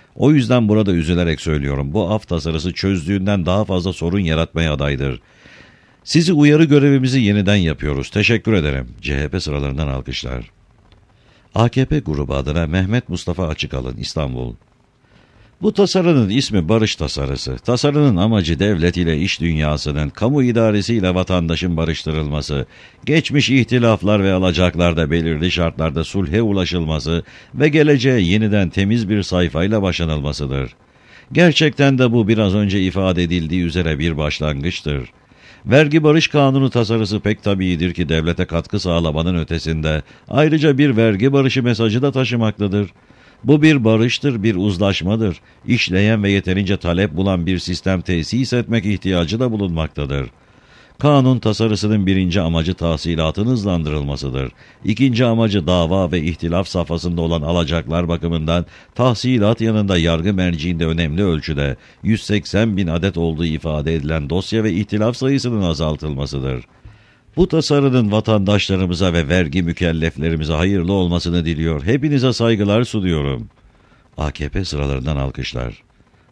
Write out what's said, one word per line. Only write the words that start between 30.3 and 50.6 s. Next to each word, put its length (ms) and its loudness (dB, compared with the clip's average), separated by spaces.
Gerçekten 680 4
de 140 4
bu 160 2
biraz 280 2
önce 260 0
ifade 420 0
edildiği 400 0
üzere 360 -2
bir 180 -2
başlangıçtır. 920 -4
Vergi 380 4
barış 240 4
kanunu 420 2
tasarısı 500 0
pek 240 -2
tabiidir 500 0
ki 160 -4
devlete 360 0
katkı 340 -4
sağlamanın 600 0
ötesinde 600 -2
ayrıca 480 2
bir 200 4
vergi 360 2
barışı 300 2
mesajı 380 0
da 100 0
taşımaktadır. 800 -2
Bu 180 4
bir 220 4
barıştır, 600 0
bir 120 0
uzlaşmadır. 840 0
İşleyen 560 2
ve 80 2
yeterince 460 0
talep 400 -2
bulan 280 0
bir 140 0
sistem 420 -4
tesis 520 -2
etmek 320 -2
ihtiyacı 540 -2
da 120 0
bulunmaktadır. 800 -4